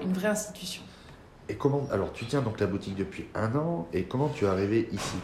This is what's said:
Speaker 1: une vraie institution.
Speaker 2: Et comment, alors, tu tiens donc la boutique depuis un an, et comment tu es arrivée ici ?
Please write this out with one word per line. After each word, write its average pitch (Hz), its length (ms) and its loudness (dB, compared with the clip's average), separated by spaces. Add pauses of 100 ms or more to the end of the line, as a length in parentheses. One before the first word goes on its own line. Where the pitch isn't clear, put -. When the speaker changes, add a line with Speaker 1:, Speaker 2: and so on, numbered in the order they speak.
Speaker 1:
une 185 80 2
vraie 185 160 2
institution. - 540 -2 (680)
Speaker 2:
Et 107 80 -2
comment, 139 340 2
alors, 95 220 2
tu - 120 -8
tiens 135 180 2
donc 113 180 -2
la 101 80 4
boutique 95 260 -2
depuis - 400 -4
un 110 220 0
an, 170 360 0
et 98 120 0
comment 131 240 0
tu 135 160 0
es 98 40 4
arrivée 101 440 4
ici ? - 320 -4